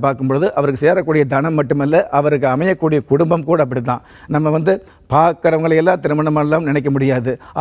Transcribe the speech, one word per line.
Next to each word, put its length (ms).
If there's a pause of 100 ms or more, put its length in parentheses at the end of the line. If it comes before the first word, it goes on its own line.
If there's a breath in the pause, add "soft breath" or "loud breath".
பார்க்கும் 260
பொழுது 180 (100)
அவருக்கு 260
சேரக்கூடிய 480
தனம் 280
மட்டுமல்ல, 360 (220)
அவருக்கு 340
அமையக்கூடிய 480 (120)
குடும்பம் 360
கூட 180
அப்படித்தான். 380 (320 loud breath)
நம்ம 200
வந்து 180 (400 soft breath)
பார்க்கறவங்களை 680
எல்லாம் 220
திருமணம் 340
பண்ணலாம் 320
நினைக்க 260
முடியாது, 360 (300 loud breath)